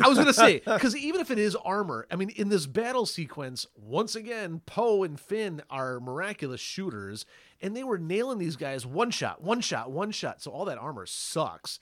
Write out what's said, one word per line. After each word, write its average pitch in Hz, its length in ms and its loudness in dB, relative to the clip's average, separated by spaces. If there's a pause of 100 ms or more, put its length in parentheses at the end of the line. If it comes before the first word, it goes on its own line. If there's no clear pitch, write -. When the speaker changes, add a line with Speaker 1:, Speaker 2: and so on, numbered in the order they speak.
Speaker 1:
I 262 60 12
was 269 80 10
gonna 285 160 8
say, 208 260 10
Speaker 2:
<laughs> - 60 -10
Speaker 1:
'cause 226 320 2
even 311 240 -2
if 285 100 -4
it 226 80 0
is 208 160 2
armor, 180 560 -2
I 170 60 -2
mean, 190 140 -2
in 208 180 -2
this 180 160 4
battle 233 400 0
sequence, 135 680 -6
once 127 420 -4
again, 214 500 -8
Poe 214 380 2
and 151 140 -4
Finn 196 520 -4
are 131 320 -4
miraculous 139 580 -6
shooters, 110 640 -8 (360)
and 196 120 -6
they 262 120 -8
were 226 120 -2
nailing 208 420 -2
these 160 180 -4
guys 135 280 -6
one 190 260 -2
shot, 107 300 -4
one 220 200 -2
shot, 123 320 -4
one 202 180 -4
shot. - 300 -8
So 143 100 -14
all 156 140 -8
that 147 120 -6
armor 113 280 -10
sucks. - 760 -6